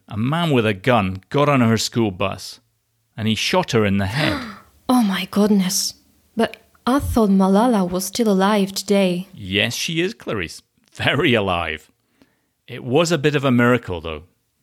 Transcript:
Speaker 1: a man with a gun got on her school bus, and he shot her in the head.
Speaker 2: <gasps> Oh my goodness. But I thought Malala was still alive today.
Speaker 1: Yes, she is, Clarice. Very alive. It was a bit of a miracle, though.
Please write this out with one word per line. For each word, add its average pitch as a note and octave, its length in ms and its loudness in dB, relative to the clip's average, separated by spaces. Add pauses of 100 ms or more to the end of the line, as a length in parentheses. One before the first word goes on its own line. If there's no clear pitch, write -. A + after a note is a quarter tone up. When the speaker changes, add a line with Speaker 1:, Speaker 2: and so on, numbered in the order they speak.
Speaker 1:
a A2+ 80 -12
man D#3 340 -2
with A#2+ 160 2
a A2 80 0
gun F#2+ 540 0
got C#3+ 200 0
on C#3 120 2
her A2+ 160 4
school A2 340 -2
bus, G2 500 -8 (560)
and G#2+ 120 -4
he A2 60 0
shot - 380 -2
her A2 120 4
in G2 140 2
the G2 80 0
head. C3+ 360 -2
Speaker 2:
<gasps> A3 160 -14 (300)
Oh B3+ 140 4
my F#3 280 -2
goodness. G3+ 640 0 (420)
But A3+ 220 -2 (280)
I B3+ 120 2
thought A3+ 320 2
Malala G3 580 4
was F#3 160 -4
still A3 240 -2
alive G3 440 2
today. F#3+ 600 0
Speaker 1:
Yes, G2+ 420 -2
she E3 260 -6
is, F#3 120 -2
Clarice. - 480 -8 (320)
Very D#3+ 400 0
alive. F2 580 -2 (760)
It B2 180 -14
was D3 260 0
a F3 60 0
bit D3 180 0
of C#3 100 0
a C#3 60 2
miracle, A#2+ 520 2
though. D#2+ 220 -10 (380)